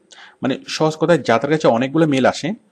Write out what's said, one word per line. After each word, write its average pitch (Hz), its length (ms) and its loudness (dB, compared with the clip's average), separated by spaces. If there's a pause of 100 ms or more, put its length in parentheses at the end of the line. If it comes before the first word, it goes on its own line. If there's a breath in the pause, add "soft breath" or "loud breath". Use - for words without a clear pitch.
(420 loud breath)
মানে, 127 260 -4
সহজ 156 280 -2
কথায় 165 220 2
যাদের 117 320 0
কাছে 156 180 0
অনেকগুলো 135 380 0
মেইল 131 200 2
আসে - 260 -2 (200)